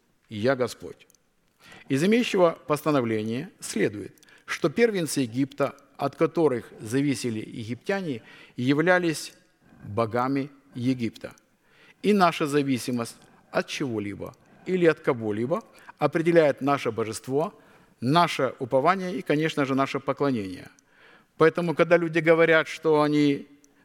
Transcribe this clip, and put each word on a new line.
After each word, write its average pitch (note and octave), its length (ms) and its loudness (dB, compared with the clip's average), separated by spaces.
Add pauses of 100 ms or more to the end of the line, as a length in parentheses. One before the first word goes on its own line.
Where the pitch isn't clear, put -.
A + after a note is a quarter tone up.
(300)
Я A2+ 260 0
Господь». G#2+ 500 -8 (840)
Из C#3 120 0
имеющего G3+ 640 2
постановления B2+ 840 -2 (100)
следует, A2+ 560 -6 (300)
что - 240 -4
первенцы G3 500 0
Египта, C3 560 -4 (220)
от C#3 180 -4
которых D3+ 640 0
зависели A#2+ 600 -2
египтяне, B2 840 -8 (340)
являлись D#3+ 800 0 (500)
богами A#2+ 640 -2 (240)
Египта. B2 600 -4 (680)
И G3+ 100 2
наша E3+ 340 2
зависимость C3+ 720 -2 (340)
от - 180 -2
чего-либо G2+ 680 -6 (320)
или F3+ 180 0
от D#3 160 4
кого-либо A#2+ 640 -2 (360)
определяет D#3+ 600 4
наше C3+ 300 0
божество, A#2 680 -4 (420)
наше D3 580 2
упование F3 580 0
и, C3+ 60 -8
конечно D3+ 420 0
же, C3 100 -2
наше C#3 240 -2
поклонение. B2+ 680 -4 (720)
Поэтому, D#3+ 360 2
когда E3+ 220 4
люди E3 220 -2
говорят, D#3+ 500 4
что D3+ 320 2
они D3 460 2 (380)